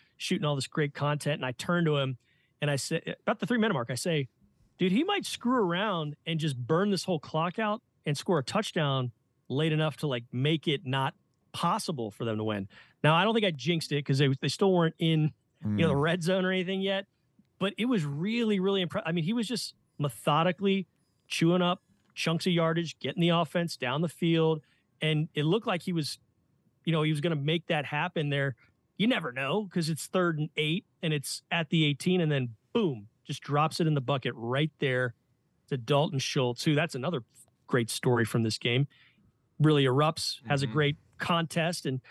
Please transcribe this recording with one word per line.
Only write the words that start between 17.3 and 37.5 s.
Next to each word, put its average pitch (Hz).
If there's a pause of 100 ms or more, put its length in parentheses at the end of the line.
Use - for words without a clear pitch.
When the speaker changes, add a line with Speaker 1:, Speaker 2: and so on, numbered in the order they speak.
Speaker 1:
but 196
it 202
was 240
really, 202
really 190
impre-, 185
I 165
mean, 170
he 175
was 233
just - (240)
methodically 170 (420)
chewing 175
up 175 (340)
chunks 165
of 185
yardage, 165
getting 139
the 170
offense 170
down 131
the 170
field, 160 (380)
and 156
it 147
looked 196
like 185
he 185
was, 156 (640)
you 165
know, 160
he 156
was 147
gonna 165
make 156
that 151
happen 151
there. 139 (400)
You 202
never 190
know, 143
'cause 165
it's 160
third 175
and 151
eight, 156 (160)
and 160
it's -
at 170
the 160
eighteen, 175
and 160
then, 127 (180)
boom, 135 (160)
just -
drops 147
it 175
in 156
the 143
bucket 127
right 127
there 127 (540)
to 139
Dalton 139
Schultz, 123
who, 156
that's 160
another 135 (440)